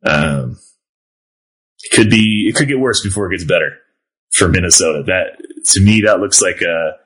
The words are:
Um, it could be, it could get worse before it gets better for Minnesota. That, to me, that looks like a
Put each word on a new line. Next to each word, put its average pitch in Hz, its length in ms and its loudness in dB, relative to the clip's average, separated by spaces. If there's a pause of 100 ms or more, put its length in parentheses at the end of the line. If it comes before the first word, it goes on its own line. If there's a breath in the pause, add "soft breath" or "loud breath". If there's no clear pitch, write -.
Um, 147 560 -4 (1300)
it - 100 -6
could 110 140 4
be, 107 400 2
it - 80 -2
could 143 120 0
get 135 120 -2
worse 123 220 -2
before 101 240 -4
it 92 100 -6
gets 85 80 -10
better 80 320 0 (540)
for - 180 2
Minnesota. 87 580 0
That, 92 300 -2 (360)
to 98 100 2
me, 107 240 6
that 104 140 4
looks 98 200 0
like 92 220 -2
a 82 300 -2 (140)